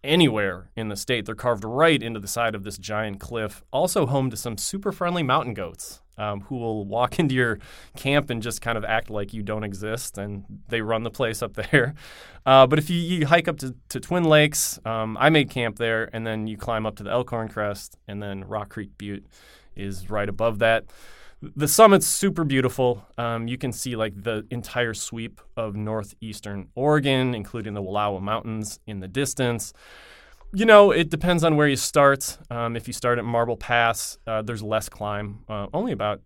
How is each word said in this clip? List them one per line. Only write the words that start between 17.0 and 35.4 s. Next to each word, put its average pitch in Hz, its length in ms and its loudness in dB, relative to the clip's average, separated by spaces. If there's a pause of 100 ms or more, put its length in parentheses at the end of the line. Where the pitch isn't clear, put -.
the 101 80 -10
Elkhorn 117 380 -4
Crest, 104 480 -8 (100)
and 104 140 -10
then 98 220 -8
Rock 101 260 -8
Creek 101 300 -12
Butte 101 260 -12 (500)
is 98 360 -10
right 101 180 -2
above 104 300 -2
that. 113 260 2 (540)
The 147 280 -4
summit's 196 400 8
super 180 360 0
beautiful. 127 640 0 (140)
Um, 117 280 -4
you 123 120 -6
can 127 120 -4
see, 120 240 -8
like, 104 280 -4
the 110 260 -4
entire 120 460 -4
sweep 113 440 -10 (160)
of 110 200 -6
northeastern 107 1000 -8
Oregon, 135 640 2
including 107 400 -8
the 104 80 -4
Wallowa 101 360 -2
Mountains 107 680 -6
in 101 140 -10
the 95 60 -12
distance. 123 640 -2 (800)
You 196 140 0
know, 208 240 12
it 160 220 2
depends 170 320 2
on 165 120 4
where 147 120 4
you 139 80 2
start. 139 640 2 (100)
Um, 117 260 -4
if 117 120 -8
you 123 60 -8
start 120 260 0
at 107 60 -6
Marble 117 300 0
Pass, 117 720 0
uh, 110 160 -2
there's 110 220 -8
less 107 260 -2
climb, 104 580 -8